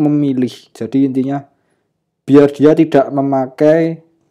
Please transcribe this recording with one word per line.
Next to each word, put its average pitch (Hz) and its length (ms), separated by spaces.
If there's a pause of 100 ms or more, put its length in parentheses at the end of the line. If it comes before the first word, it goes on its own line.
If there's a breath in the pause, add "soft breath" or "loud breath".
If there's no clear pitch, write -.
memilih. 143 500 (240)
Jadi 135 320
intinya 135 320 (880)
biar 143 240
dia 147 240
tidak 156 320
memakai 143 960 (260)